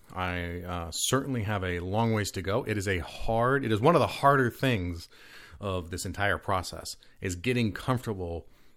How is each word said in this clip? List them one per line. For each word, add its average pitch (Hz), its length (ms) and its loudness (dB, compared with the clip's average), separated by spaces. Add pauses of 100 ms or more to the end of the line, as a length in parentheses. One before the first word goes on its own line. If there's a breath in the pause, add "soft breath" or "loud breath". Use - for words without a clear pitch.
(140)
I, 90 480 -4
uh, 87 280 -6
certainly 135 540 0
have 101 200 -2
a 90 160 -2
long 107 320 2
ways 104 200 0
to 95 100 -6
go. 98 220 0
It 107 120 -2
is 98 120 -2
a 95 100 2
hard, 120 680 0
it 113 80 2
is 104 80 4
one 156 140 8
of 151 60 8
the 110 60 4
harder 135 440 4
things 90 580 -2 (520 loud breath)
of 92 300 -4
this 90 140 -6
entire 98 340 0
process, - 580 -4 (240 soft breath)
is 92 160 -4
getting 117 360 2
comfortable 92 760 -4 (300 soft breath)